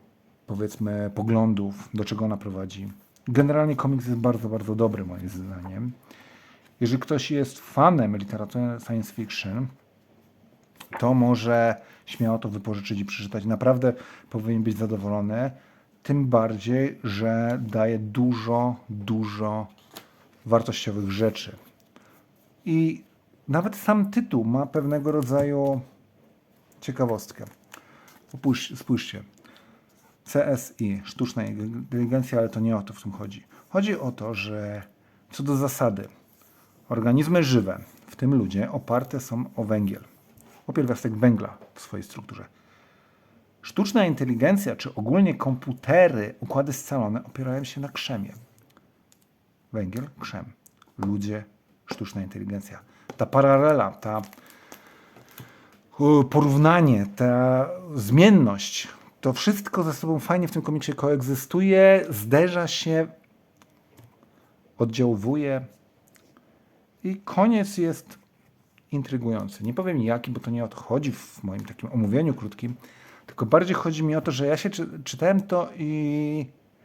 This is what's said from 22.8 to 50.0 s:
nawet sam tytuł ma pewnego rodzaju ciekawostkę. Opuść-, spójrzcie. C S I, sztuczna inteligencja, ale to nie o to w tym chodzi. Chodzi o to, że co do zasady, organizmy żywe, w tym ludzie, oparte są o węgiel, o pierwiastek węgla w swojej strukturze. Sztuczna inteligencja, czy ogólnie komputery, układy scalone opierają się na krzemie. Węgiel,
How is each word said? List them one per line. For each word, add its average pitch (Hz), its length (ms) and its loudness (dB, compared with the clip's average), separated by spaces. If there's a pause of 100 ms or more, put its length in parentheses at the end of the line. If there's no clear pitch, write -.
nawet 175 280 0
sam 208 360 2
tytuł 156 320 0
ma 123 220 0
pewnego 147 460 -2
rodzaju 139 720 0 (1000)
ciekawostkę. 117 640 -4 (880)
Opuść-, 131 440 -2
spójrzcie. 113 460 -4 (1000)
C 147 240 0
S 135 320 -4
I, 98 240 -4
sztuczna 120 420 -6
inteligencja, 120 920 -4
ale 113 100 2
to 113 100 -6
nie 110 180 2
o 101 40 -2
to 101 120 -14
w - 100 -18
tym 101 80 -10
chodzi. 101 320 -14 (260)
Chodzi 202 300 0
o 127 120 -4
to, 110 220 -8
że 104 500 -8 (480)
co - 120 -8
do 143 120 0
zasady, 131 520 0 (840)
organizmy 143 540 4
żywe, 113 360 2 (280)
w - 80 -20
tym 139 200 2
ludzie, 98 360 0
oparte 120 480 -4
są 117 260 -6 (100)
o 117 80 -4
węgiel, 104 400 0 (640)
o 131 60 -10
pierwiastek 120 400 -2
węgla 107 440 2 (160)
w - 80 -20
swojej - 220 -12
strukturze. - 420 -16 (1160)
Sztuczna 202 440 0
inteligencja, 139 720 2
czy - 200 -12
ogólnie 160 400 4
komputery, 135 1040 2
układy 139 340 -2
scalone 120 500 -4
opierają 131 400 -6
się 135 180 -10
na 143 80 -8
krzemie. 110 440 -8 (1400)
Węgiel, 110 360 -6 (100)